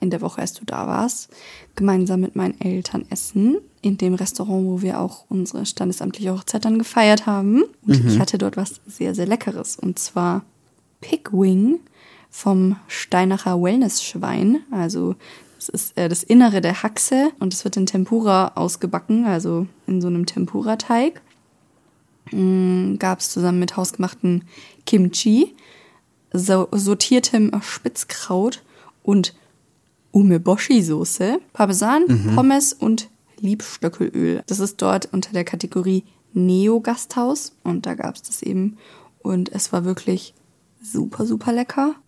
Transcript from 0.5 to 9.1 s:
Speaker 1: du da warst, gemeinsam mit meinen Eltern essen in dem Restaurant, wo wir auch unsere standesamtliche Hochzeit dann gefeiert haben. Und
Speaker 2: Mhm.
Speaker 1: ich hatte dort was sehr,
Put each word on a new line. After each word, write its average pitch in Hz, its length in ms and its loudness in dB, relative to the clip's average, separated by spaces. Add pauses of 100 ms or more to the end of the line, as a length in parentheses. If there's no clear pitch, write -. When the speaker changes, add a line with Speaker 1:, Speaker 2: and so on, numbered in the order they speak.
Speaker 1:
du - 120 -18
da - 220 -8
warst, - 420 -4 (460)
gemeinsam 190 460 2
mit 185 140 -4
meinen 190 240 -4
Eltern 185 500 -6
essen 214 480 0 (240)
in 196 160 0
dem 185 180 0
Restaurant, 185 500 -2
wo 185 160 -2
wir 185 180 -2
auch - 300 -8
unsere 190 360 -4
standesamtliche 185 680 -4
Hochzeit 214 320 -4
dann 220 140 2
gefeiert 214 480 4
haben. 208 360 2 (220)
Und 139 180 6
Speaker 2:
Mhm. 120 60 4
Speaker 1:
ich 107 100 6
hatte - 180 0
dort 196 200 -4
was - 300 -6
sehr, 190 280 -6